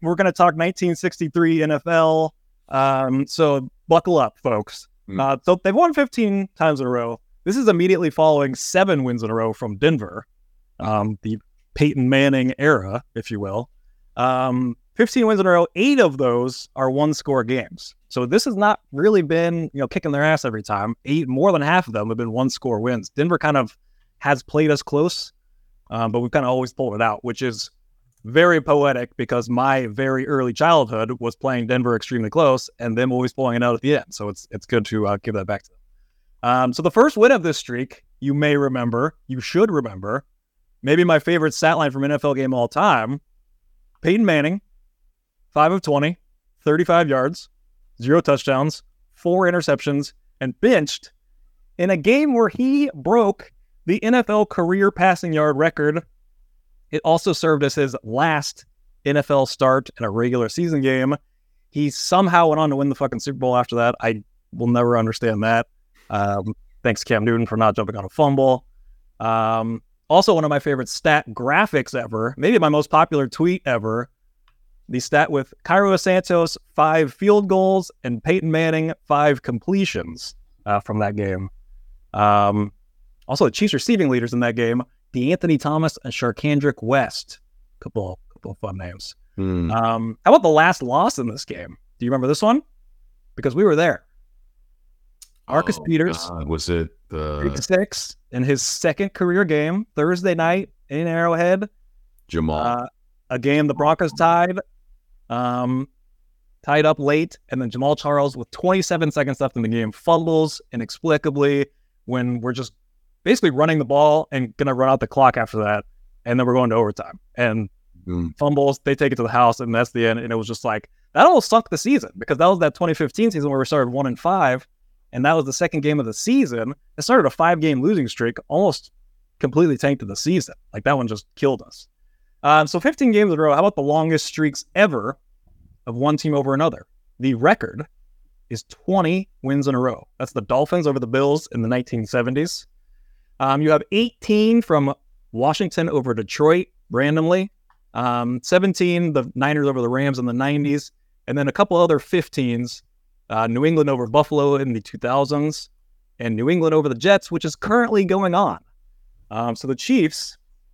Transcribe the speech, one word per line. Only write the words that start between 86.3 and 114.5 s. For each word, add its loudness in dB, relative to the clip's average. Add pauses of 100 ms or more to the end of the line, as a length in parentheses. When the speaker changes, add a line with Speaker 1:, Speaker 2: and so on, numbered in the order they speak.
Speaker 1:
West. -4 (400)
Couple, -8 (160)
couple -16
of -16
fun -10
names. -16 (200)
Speaker 2:
Hmm. -2
Speaker 1:
Um, -2
how 8
about 6
the 4
last 4
loss 0
in -4
this -10
game? -14 (200)
Do -6
you 0
remember 0
this 0
one? 2 (720)
Because -2
we 2
were 6
there. 0 (1400)
Marcus -2
Speaker 2:
Oh, -14
Speaker 1:
Peters, 0 (120)
Speaker 2:
God. -8
Was -4
it -2 (220)
the -6
Speaker 1:
three -2
to -8
six -4 (160)
in -4
his 0
second -4
career 0
game, -2
Thursday 0
night -2 (180)
in -6
Arrowhead. 0 (600)
Speaker 2:
Jamal. -2
Speaker 1:
Uh, -4 (420)
a -6
game 0
the -2
Broncos 0
tied, 2 (720)
um, -4 (800)
tied 2
up 2
late, -2 (120)
and -6
then -4
Jamal -2
Charles, -2
with -14
twenty-seven 0
seconds -2
left -2
in -2
the -2
game, -2
fumbles 0 (100)
inexplicably 0 (400)
when -4
we're -4
just -10 (500)
basically 2
running 2
the 0
ball 4
and -6